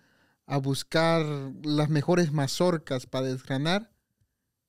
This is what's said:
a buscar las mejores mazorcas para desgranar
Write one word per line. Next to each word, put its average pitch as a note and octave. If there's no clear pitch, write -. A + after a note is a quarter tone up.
a C#3
buscar D#3+
las D3+
mejores D#3
mazorcas D3+
para C3
desgranar C#3+